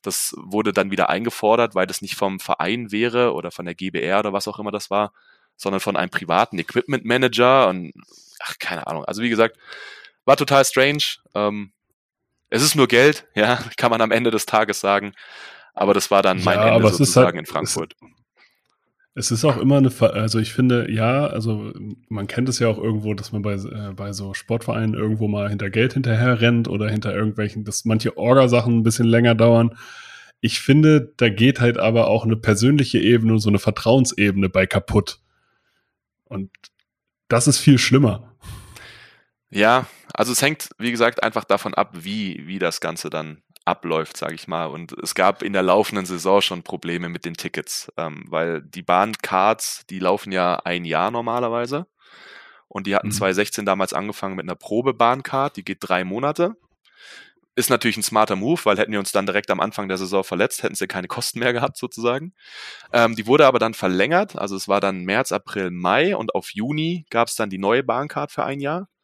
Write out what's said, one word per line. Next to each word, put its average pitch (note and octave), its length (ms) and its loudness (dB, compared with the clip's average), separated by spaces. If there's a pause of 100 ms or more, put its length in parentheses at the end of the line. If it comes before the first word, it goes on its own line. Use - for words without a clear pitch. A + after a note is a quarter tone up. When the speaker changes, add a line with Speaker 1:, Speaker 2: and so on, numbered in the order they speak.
Speaker 1:
Das - 340 -6
wurde G#2 360 -4
dann G2 180 0
wieder F#2 200 0
eingefordert, A2+ 640 0
weil F#2 100 2
das - 160 -8
nicht - 140 -10
vom F#2+ 240 -4
Verein G#2 500 -4
wäre A#2 440 0
oder E2 180 -8
von F2 140 -12
der F2 100 -8
G F#2+ 140 -8
B F2 100 -6
R F2+ 180 2
oder G#2 140 -2
was G2+ 160 -4
auch G#2 100 -10
immer G#2 140 -8
das G#2 180 -8
war, G2+ 220 -2 (440)
sondern F#2+ 240 -4
von G2+ 160 -4
einem F2+ 140 -2
privaten F#2 480 0
Equipment B2+ 460 -4
Manager B2 640 4
und, F2+ 240 -6 (480)
ach, - 180 -12
keine - 300 -8
Ahnung. D2+ 160 -8
Also G2+ 180 -6
wie A#2+ 80 0
gesagt, A2+ 280 2 (640)
war C3+ 120 6
total C#3 280 4
strange. C#3+ 400 2 (320)
Ähm, G#2 340 -4 (800)
es A#2+ 120 0
ist D3+ 120 2
nur C#3 140 4
Geld, C3+ 420 4
<laughs> - 60 -14
ja, A#2 240 2 (160)
kann A#2+ 160 2
man A2+ 80 2
am A2 100 2
Ende A2+ 220 2
des G#2+ 120 0
Tages G#2+ 360 0
sagen. G2+ 340 0 (580)
Aber G2 220 4
das G2 160 -2
war G2 140 6
dann F#2 180 2
mein F2+ 160 2
Speaker 2:
Ja, G#2+ 80 4
Speaker 1:
Ende A2 80 4
Speaker 2:
aber A2+ 140 6
es A2+ 100 0
ist - 80 -
Speaker 1:
sozusagen F2+ 320 4
Speaker 2:
halt, D#2+ 80 -10
Speaker 1:
in - 0 -
Frankfurt. - 540 -6
Speaker 2:
es - 80 -20 (1080)
es - 140 -4
ist A#2 140 0
auch C3+ 140 4
immer C3+ 180 4
eine C3+ 140 6
Ver-, - 240 2
also A2 260 0
ich A2 120 -2
finde, B2 380 2
ja, A#2+ 380 0
also A2 440 -4 (360)
man G2+ 180 -6
kennt B2+ 220 -2
es A#2+ 100 -2
ja A#2+ 80 0
auch G#2+ 120 0
irgendwo, G#2+ 360 -2
dass G2+ 160 -10
man G#2+ 120 -6
bei, G2+ 120 -4
äh, G2+ 400 -10
bei G2+ 180 -10
so G2 220 -10
Sportvereinen A2+ 600 -2
irgendwo G#2+ 340 -2
mal G#2 200 -2
hinter G2+ 220 -4
Geld A2+ 220 2
hinterher A#2+ 480 2
rennt A#2 260 4
oder G#2 220 -2
hinter G#2 260 -4
irgendwelchen, G#2 500 -4
dass G2+ 200 -8
manche A2 320 0
Orga-Sachen A#2+ 640 4
ein A2+ 40 2
bisschen A2+ 240 2
länger A#2 300 6
dauern. A#2 420 4 (640)
Ich - 200 -2
finde, D3+ 560 6
da A#2+ 120 4
geht A2+ 320 2
halt A#2+ 180 2
aber A2+ 300 2
auch A2 160 2
eine A2+ 120 2
persönliche A2+ 640 2
Ebene A2+ 360 4
und A2 40 4
so G#2 120 0
eine G2+ 100 4
Vertrauensebene G#2 880 2
bei F#2+ 180 2
kaputt. - 540 0 (1040)
Und G2 260 -10 (800)
das A#2 180 2
ist C#3+ 120 4
viel C#3 200 6
schlimmer. B2 560 2 (1160)
Speaker 1:
Ja, A2+ 360 4 (260)
also A#2 200 0
es A#2 100 0
hängt, D3 360 -2
wie A#2 120 -4
gesagt, A#2 320 0
einfach A2+ 220 -2
davon G2+ 300 -2
ab, - 200 0
wie, F#2+ 520 -8
wie F#2+ 120 -10
das F2+ 220 -2
Ganze E2+ 300 -8
dann D#2 320 -10 (240)
abläuft, D#2+ 520 -4
sag D#2+ 140 -8
ich D#2+ 140 -16
mal. E2+ 200 -6
Und D#2+ 260 -12
es - 220 -10
gab G2 280 2
in G2 120 -6
der F#2+ 80 0
laufenden F#2+ 420 2
Saison F#2 380 0
schon F2+ 200 -4
Probleme F2 460 -8
mit E2+ 160 -12
den E2+ 80 -8
Tickets, - 640 -10
ähm, D2+ 320 -10
weil E2 320 -4
die F2 220 -18
Bahncards, G2 1080 -2
die F#2 120 -10
laufen F#2+ 320 -2
ja F2+ 240 0
ein F2 280 -6
Jahr E2 260 -2
normalerweise. A#2+ 760 -4 (800)
Und G2 180 -10
die G2 80 -2
hatten G2+ 120 0
Speaker 2:
Mhm. G#2 60 -6
Speaker 1:
zwanzig G2 240 0
sechzehn G#2 280 -2
damals G2 300 0
angefangen G2 420 -8
mit F#2 80 -10
einer F2 100 -8
Probebahncard, B2+ 1040 -2
die F#2 80 -14
geht G2 160 -10
drei F#2 240 -2
Monate. D3 520 -4 (1000)
Ist B2 140 0
natürlich A#2 260 0
ein A2 60 -8
smarter G#2+ 340 0
Move, A#2+ 280 -2
weil G#2 120 2
hätten G#2+ 160 -2
wir G#2 60 -2
uns G2 140 -8
dann G2 120 0
direkt G2+ 260 -2
am F#2+ 100 -2
Anfang G2+ 280 -4
der F#2 80 -4
Saison F#2+ 280 -2
verletzt, G2 380 -4
hätten A#2 120 -4
sie G2 120 -6
keine F2+ 220 -8
Kosten - 300 -8
mehr B2 160 0
gehabt C3+ 240 -4
sozusagen. B2+ 560 -6 (580)
Ähm, A#2 220 4
die A2 120 -8
wurde C#3+ 200 6
aber B2 140 4
dann A2+ 120 0
verlängert, A2+ 640 0
also G2 200 -6
es F#2+ 120 -10
war G2+ 140 2
dann F#2+ 220 -2
März, G#2 280 -2
April, G2 380 -6
Mai G2+ 460 0
und - 180 -6
auf - 160 -6
Juni D3+ 580 -4
gab's A#2 280 -2
dann A2 120 -4
die F#2+ 100 -8
neue G#2+ 240 0
Bahncard C#3 480 -6
für - 140 -6
ein C#3 160 -8
Jahr. D#3+ 280 -6 (160)